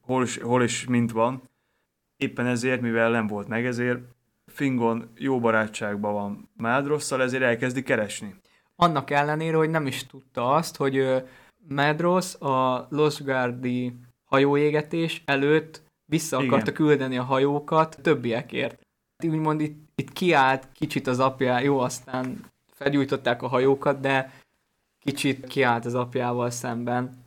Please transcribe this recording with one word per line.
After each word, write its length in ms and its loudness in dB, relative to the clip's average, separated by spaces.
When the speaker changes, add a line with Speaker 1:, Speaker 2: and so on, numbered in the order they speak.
Speaker 1:
hol 240 0
s-, 120 -6
hol 240 0
és 220 -2
mint 280 0
van. 300 0
Éppen 300 -4
ezért, 340 0
mivel 300 2
nem 160 2
volt 220 -6
meg, 180 -2
ezért 320 -2
Fingon 680 -2
jó 240 -2
barátságban 720 0
van 440 -6
Mádrosszal, 640 0
ezért 200 0
elkezdi 400 0
keresni. 520 -2
Speaker 2:
Annak 340 2
ellenére, 460 0
hogy 140 2
nem 160 0
is 200 -6
tudta 480 -4
azt, 220 0
hogy, 200 0
ö, 220 2
Mádrosz 760 0
a 480 0
Losgardi 1080 -2
hajóégetés 1000 2
előtt 580 2
vissza 320 -2
Speaker 1:
Igen. 120 0
Speaker 2:
akarta 240 2
küldeni 460 2
a 40 -2
hajókat 800 0
többiekért. 840 -2
Úgymond 360 0
itt, 340 -8
itt 180 -6
kiállt 600 4
kicsit 340 -4
az 120 0
apja, 400 2
jó, 200 2
aztán 640 -6
felgyújtották 720 0
a 40 -4
hajókat, 540 2
de 320 0
kicsit 480 -2
kiállt 380 0
az 100 -4
apjával 560 -2
szemben. 640 -4